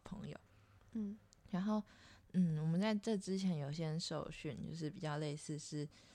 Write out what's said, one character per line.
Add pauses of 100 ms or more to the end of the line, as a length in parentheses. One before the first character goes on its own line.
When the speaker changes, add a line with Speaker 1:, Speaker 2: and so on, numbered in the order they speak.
Speaker 1:
朋
友。 (540)
Speaker 2:
嗯。 (320)
Speaker 1:
然
后， (500)
嗯，
我
们
在
这
之
前
有
先
受
训，
就
是
比
较
类
似
是， (260)